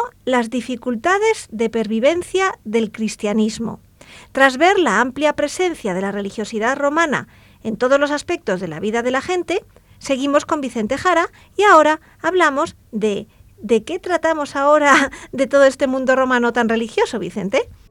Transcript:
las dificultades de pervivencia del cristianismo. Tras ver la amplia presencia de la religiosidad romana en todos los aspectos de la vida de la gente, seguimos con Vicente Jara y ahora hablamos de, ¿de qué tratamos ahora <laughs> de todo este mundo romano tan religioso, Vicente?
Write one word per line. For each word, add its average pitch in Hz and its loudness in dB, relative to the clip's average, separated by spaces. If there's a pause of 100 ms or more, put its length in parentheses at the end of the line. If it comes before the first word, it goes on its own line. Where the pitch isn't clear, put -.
(240)
las 240 0
dificultades 254 -2
de 220 -4
pervivencia 269 -2
del 214 -2
cristianismo. 214 -4 (520)
Tras 262 2
ver 381 4
la 226 2
amplia 285 0
presencia 294 -4
de 185 -4
la 196 -4
religiosidad 208 -4
romana 285 0 (340)
en 220 -6
todos 269 2
los 285 0
aspectos 294 -4
de 185 -8
la 156 -10
vida 220 -2
de 254 -2
la 269 -2
gente, 359 -4 (360)
seguimos 277 0
con 311 -2
Vicente 240 -4
Jara 359 0 (260)
y 381 2
ahora 311 6 (200)
hablamos 311 0 (160)
de, 208 -4 (300)
¿de 220 0
qué 330 -8
tratamos 320 -2
ahora 285 4 (100)
<laughs> - -20
de 262 -2
todo 277 4
este 269 2
mundo 262 0
romano 247 2
tan 233 0
religioso, 233 -2
Vicente? 202 -4 (220)